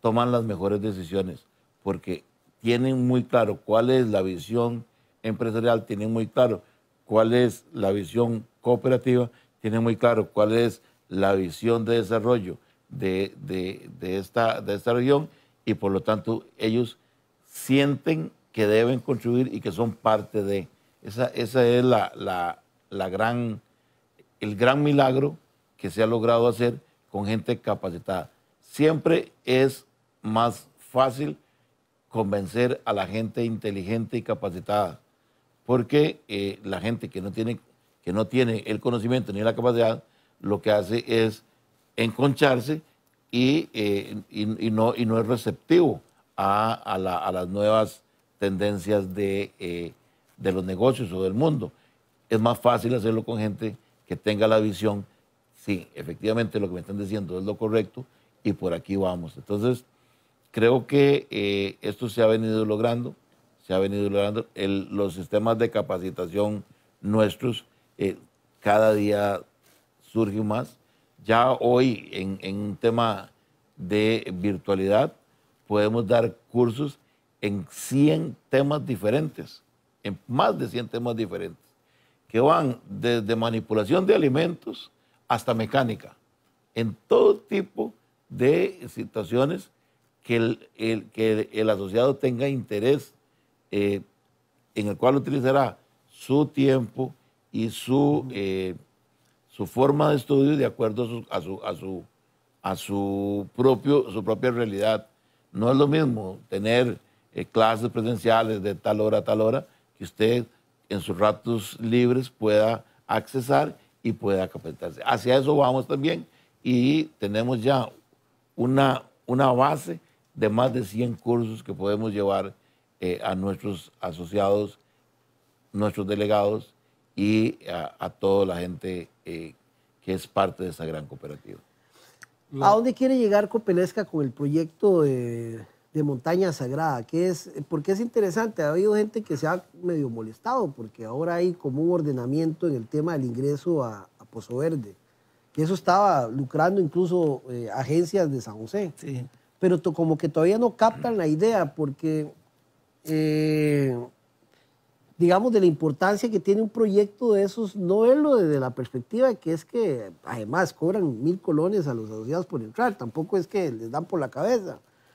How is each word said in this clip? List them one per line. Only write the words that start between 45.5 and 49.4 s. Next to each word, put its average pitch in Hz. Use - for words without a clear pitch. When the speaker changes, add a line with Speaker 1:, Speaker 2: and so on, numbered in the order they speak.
Speaker 1:
a, 104
a 101
la, 92
a 92
las 90
nuevas 104
tendencias 98
de, 98